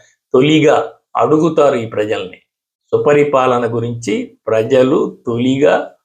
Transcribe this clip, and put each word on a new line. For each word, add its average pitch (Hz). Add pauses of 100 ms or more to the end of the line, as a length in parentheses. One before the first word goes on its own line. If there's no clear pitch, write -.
(340)
తొలిగా 143 (220)
అడుగుతారు 147
ఈ 117
ప్రజల్ని. 107 (540)
సుపరిపాలన 127
గురించి 120 (100)
ప్రజలు 127
తొలిగా 127 (140)